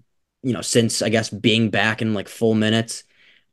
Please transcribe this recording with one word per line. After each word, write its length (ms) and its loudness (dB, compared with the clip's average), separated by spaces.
you 120 -2
know, 80 -4
since, 400 0
I 80 0
guess, 200 0
being 400 2
back 320 0
in, 120 0
like, 160 -6
full 240 0
minutes. 500 0